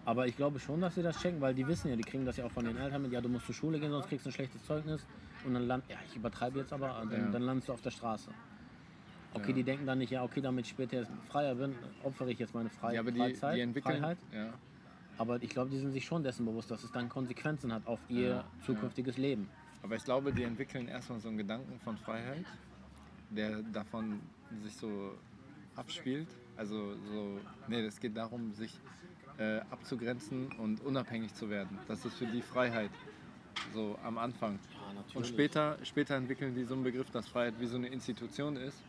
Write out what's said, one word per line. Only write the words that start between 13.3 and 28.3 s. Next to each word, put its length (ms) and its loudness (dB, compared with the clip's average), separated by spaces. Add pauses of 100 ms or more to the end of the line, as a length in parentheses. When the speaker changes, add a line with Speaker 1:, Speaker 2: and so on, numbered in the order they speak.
Speaker 2:
die 40 4
entwickeln, 400 2
Speaker 1:
Freiheit." 180 2 (140)
Speaker 2:
ja. 200 -4 (640)
Speaker 1:
Aber 240 2
ich 80 -4
glaube, 200 2
die 80 2
sind 140 2
sich 140 0
schon 160 4
dessen 240 2
bewusst, 240 0
dass 120 -2
es 100 -10
dann 180 0
Konsequenzen 640 0
hat 120 -2
auf 220 0
ihr 200 6
Speaker 2:
Ja, 80 6
ja. 80 -2 (200)
Speaker 1:
zukünftiges 540 2
Leben. 320 4 (320)
Speaker 2:
Aber 140 0
ich 80 -4
glaube, 280 4
die 120 4
entwickeln 440 -2
erstmal 320 -4
so 80 -6
einen 80 0
Gedanken 440 -2
von 180 -4
Freiheit, 480 -4 (840)
der 340 0
davon 580 -2 (420)
sich 120 -8
so 380 -4 (640)
abspielt. 520 -2 (280)
Also 380 -2
so, 460 -4 (280)
nee, 120 2
es 200 -2
geht 160 0
darum, 360 -2